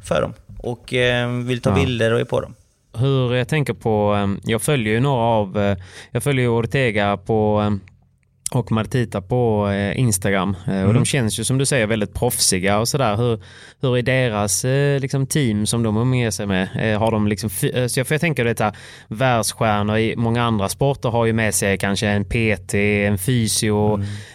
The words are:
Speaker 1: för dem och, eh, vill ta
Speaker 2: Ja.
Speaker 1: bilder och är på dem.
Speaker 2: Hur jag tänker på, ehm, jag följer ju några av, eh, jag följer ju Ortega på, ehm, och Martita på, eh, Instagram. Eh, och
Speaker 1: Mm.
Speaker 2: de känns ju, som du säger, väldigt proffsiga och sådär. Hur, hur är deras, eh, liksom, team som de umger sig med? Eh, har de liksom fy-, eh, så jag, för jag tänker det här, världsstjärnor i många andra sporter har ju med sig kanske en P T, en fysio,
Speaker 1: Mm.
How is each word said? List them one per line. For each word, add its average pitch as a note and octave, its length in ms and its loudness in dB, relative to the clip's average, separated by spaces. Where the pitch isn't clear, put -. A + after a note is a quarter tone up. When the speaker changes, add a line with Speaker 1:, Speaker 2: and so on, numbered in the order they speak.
Speaker 1:
för D2+ 180 0
dem A#2 120 -2
och, - 360 -8
eh, B2 360 2
vill B2 320 -2
ta - 80 0
Speaker 2:
Ja. G2 60 2
Speaker 1:
bilder A#2 380 2
och A#2+ 60 2
är B2 60 -2
på B2+ 160 -2
dem. - 140 -12
Speaker 2:
Hur C3 380 2
jag B2 120 -2
tänker C#3+ 260 0
på, G#2+ 400 2
ehm, G2+ 300 0
jag A2+ 180 0
följer A#2 320 0
ju A2+ 60 2
några C3+ 240 2
av, G#2 360 0
eh, G2+ 180 2
jag A#2+ 120 -4
följer C3+ 200 2
ju A#2+ 60 2
Ortega A2 680 0
på, G#2+ 480 2
ehm, G#2 140 0
och A#2+ 200 -2
Martita A2 500 -2
på, G#2+ 480 0
eh, G2 300 -2
Instagram. G2 560 0
Eh, G2 60 -2
och F#2+ 80 0
Speaker 1:
Mm. G2 120 4
Speaker 2:
de B2+ 120 4
känns A2+ 340 -2
ju, A2+ 40 -4
som C3 140 0
du C#3 80 0
säger, A#2+ 220 2
väldigt G#2+ 260 -2
proffsiga G2+ 640 0
och A#2 80 0
sådär. A#2+ 280 0
Hur, A#2 240 0
hur B2 160 0
är B2 40 0
deras, A#2 640 0
eh, C#3 340 2
liksom, C3+ 280 -2
team A2 380 2
som A#2 180 0
de G#2+ 140 2
umger B2 340 2
sig G#2 160 -6
med? F#2 200 0
Eh, G#2+ 200 0
har A2+ 120 2
de G#2+ 160 2
liksom G#2+ 220 -2
fy-, - 220 -2
eh, B2 160 -2
så B2 120 -2
jag, B2 80 -2
för D#3 80 0
jag D3 60 -2
tänker B2+ 240 0
det A#2 140 0
här, G#2+ 160 0
världsstjärnor A2 880 0
i A2 180 0
många A#2 280 0
andra G#2 260 0
sporter C#3 400 -2
har A#2 160 0
ju A2+ 80 2
med A2 220 0
sig G2 220 2
kanske G2 300 -2
en G2+ 180 0
P A2 320 0
T, G#2 480 0
en G2+ 120 0
fysio, G#2+ 800 0
Speaker 1:
Mm. G2+ 120 -4